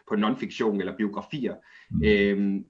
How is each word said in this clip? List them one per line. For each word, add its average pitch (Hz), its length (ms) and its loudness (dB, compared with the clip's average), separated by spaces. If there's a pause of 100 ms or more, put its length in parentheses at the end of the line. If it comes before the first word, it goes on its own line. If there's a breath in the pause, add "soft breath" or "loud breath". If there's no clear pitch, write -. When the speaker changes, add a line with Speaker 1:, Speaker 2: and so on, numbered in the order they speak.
Speaker 1:
på 113 60 -4
non-fiktion, 107 640 0
eller 92 180 -4
biografier. 107 580 -4 (360 soft breath)
Speaker 2:
Mm. - 140 -2
Speaker 1:
Øhm, 101 640 2